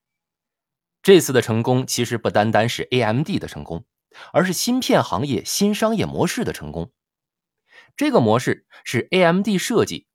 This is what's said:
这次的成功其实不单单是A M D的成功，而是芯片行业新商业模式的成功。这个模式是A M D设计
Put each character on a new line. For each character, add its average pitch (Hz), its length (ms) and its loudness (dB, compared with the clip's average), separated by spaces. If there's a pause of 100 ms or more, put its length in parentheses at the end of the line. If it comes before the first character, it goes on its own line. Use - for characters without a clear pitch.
(1000)
这 190 180 8
次 139 140 -4
的 123 80 4
成 113 200 0
功 127 240 2
其 123 200 -2
实 117 120 -4
不 110 120 -2
单 107 220 2
单 110 180 2
是 - 220 -8
A 127 100 0
M 113 200 0
D 160 160 -4
的 80 120 -8
成 73 160 -14
功， 82 200 -12 (460)
而 165 140 2
是 185 80 -2
芯 247 260 -2
片 202 240 2
行 113 240 -4
业 123 160 -4
新 208 320 -2
商 226 180 -2
业 165 120 -2
模 78 200 -2
式 147 200 -4
的 92 80 -6
成 76 180 -14
功。 82 220 -10 (1040)
这 294 120 0
个 196 120 4
模 113 180 4
式 - 260 -4 (200)
是 - 260 -4
A 185 120 2
M 170 180 2
D 196 160 0
设 175 260 0
计 - 320 -8